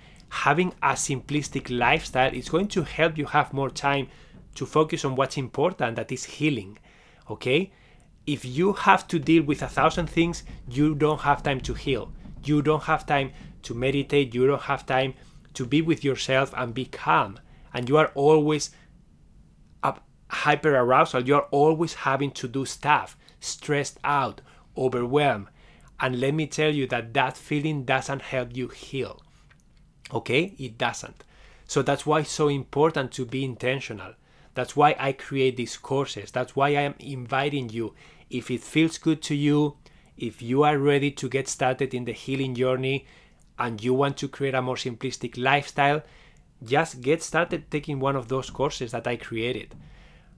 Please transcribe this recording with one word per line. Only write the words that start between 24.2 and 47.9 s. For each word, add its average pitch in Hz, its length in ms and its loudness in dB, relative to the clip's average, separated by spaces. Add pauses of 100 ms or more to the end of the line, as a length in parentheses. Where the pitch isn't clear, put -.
overwhelmed. 127 720 2 (500)
And 127 220 0
let 135 140 0
me 156 120 -2
tell 156 240 0
you 143 180 0
that 117 260 -4
that 135 220 2
feeling 147 480 -2
doesn't 131 380 -2
help 123 340 -6
you 127 120 -6
heal. - 540 -10 (920)
Okay? 135 460 0
It 120 200 -10
doesn't. - 460 -6 (420)
So 139 160 0
that's 139 240 0
why 151 140 4
it's 151 100 -6
so 151 180 2
important 139 640 0
to 131 120 -6
be 131 200 -4
intentional. 123 720 -4 (400)
That's 127 200 -4
why 147 240 4
I 135 140 -2
create 131 440 -2
these 117 200 -6
courses. 135 540 -4
That's 127 260 -4
why 139 140 4
I 143 100 2
am 143 180 -2
inviting 135 720 -4
you. 110 260 -6 (340)
If 123 220 -6
it 120 120 -2
feels 160 360 2
good 160 240 0
to 151 120 -2
you, 147 420 2 (400)
if - 260 -8
you 127 200 2
are 151 160 6
ready 143 340 4
to 135 160 -8
get 135 200 -2
started - 460 0
in 123 100 -4
the 117 80 -6
healing 135 420 -4
journey 131 520 0 (520)
and 113 240 -4
you 123 120 2
want 139 240 2
to 143 100 -6
create 135 260 -4
a 131 80 0
more 127 140 -2
simplistic 123 600 -8
lifestyle, 143 680 2 (600)
just 135 360 0
get 147 220 0
started 170 480 -4
taking 147 300 -4